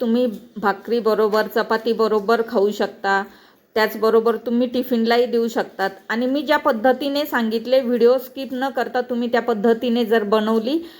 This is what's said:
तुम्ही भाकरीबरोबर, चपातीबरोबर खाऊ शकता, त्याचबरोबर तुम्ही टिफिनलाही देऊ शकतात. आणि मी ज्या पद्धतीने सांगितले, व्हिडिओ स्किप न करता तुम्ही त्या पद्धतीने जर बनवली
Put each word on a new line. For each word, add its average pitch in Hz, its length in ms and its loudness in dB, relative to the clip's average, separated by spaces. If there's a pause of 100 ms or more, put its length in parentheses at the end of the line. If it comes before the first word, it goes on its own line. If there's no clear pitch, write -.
तुम्ही 240 260 0 (300)
भाकरीबरोबर, 214 920 0
चपातीबरोबर 220 1000 0
खाऊ 208 220 2
शकता, 196 520 -2 (540)
त्याचबरोबर 220 600 2
तुम्ही 240 320 -2
टिफिनलाही 240 580 0
देऊ 233 220 0
शकतात. 196 420 -4 (180)
आणि 233 180 -2
मी 277 160 0
ज्या 294 160 2
पद्धतीने 277 680 0
सांगितले, 233 540 0
व्हिडिओ 240 380 4
स्किप 254 340 -10
न 262 180 -4
करता 247 300 -4
तुम्ही 240 280 -4
त्या 233 140 0
पद्धतीने 233 600 2
जर 214 200 2
बनवली 220 540 0 (220)